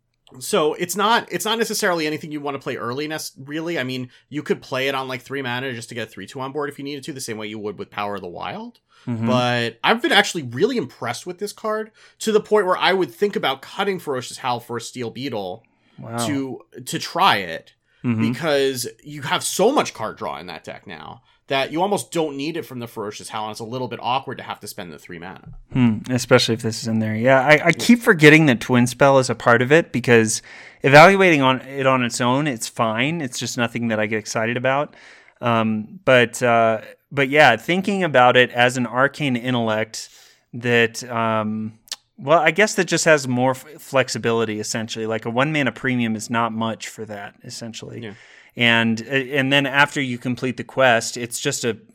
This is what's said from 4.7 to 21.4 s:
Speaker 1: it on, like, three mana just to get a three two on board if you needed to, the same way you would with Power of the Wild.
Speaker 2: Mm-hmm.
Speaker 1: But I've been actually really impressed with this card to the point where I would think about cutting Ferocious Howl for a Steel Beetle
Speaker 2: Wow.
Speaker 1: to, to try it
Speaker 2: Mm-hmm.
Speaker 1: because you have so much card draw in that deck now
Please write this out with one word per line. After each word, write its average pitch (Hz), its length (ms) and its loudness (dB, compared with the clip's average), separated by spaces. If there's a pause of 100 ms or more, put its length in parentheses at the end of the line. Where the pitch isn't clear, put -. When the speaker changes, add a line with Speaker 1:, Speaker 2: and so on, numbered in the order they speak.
Speaker 1:
it 135 60 -2
on, 131 140 -4
like, 127 120 -8
three 139 220 -10
mana 127 320 -6
just 117 160 -12
to 120 60 -14
get 113 120 -8
a - 20 -20
three 95 160 -16
two 131 140 -14
on 135 120 -10
board 143 180 -6
if 131 80 -18
you 143 60 -12
needed 139 200 -10
to, 160 80 -12
the 135 80 -12
same 117 180 -8
way 107 100 -8
you 107 100 -10
would 104 200 -8
with 101 120 -12
Power 104 240 -6
of 98 80 -8
the 92 60 -12
Wild. 101 500 -12 (280)
Speaker 2:
Mm-hmm. 113 200 -4
Speaker 1:
But 123 580 0
I've 226 160 0
been 311 120 -2
actually 381 320 0
really 160 340 -2
impressed 123 480 -8
with 175 120 -12
this 202 140 -10
card 220 380 -6 (300)
to 220 120 -2
the 208 80 4
point 208 240 2
where 185 140 0
I 170 160 2
would 180 160 0
think 202 260 -2
about 135 240 -2
cutting 196 380 -6
Ferocious 131 400 -8
Howl 123 220 -4
for 117 180 -10
a - 20 -8
Steel 117 300 -10
Beetle 107 520 -8 (360)
Speaker 2:
Wow. 117 180 -12 (100)
Speaker 1:
to, 135 340 -4 (260)
to 165 120 -8
try 170 380 2
it 87 380 -8 (280)
Speaker 2:
Mm-hmm. 113 300 0
Speaker 1:
because 135 540 -2 (160)
you 147 200 -16
have 160 200 -4
so 214 300 2
much 262 220 0
card 104 240 -8
draw 78 180 -6
in 78 120 -14
that 80 140 -14
deck - 240 -16
now 80 360 -16 (240)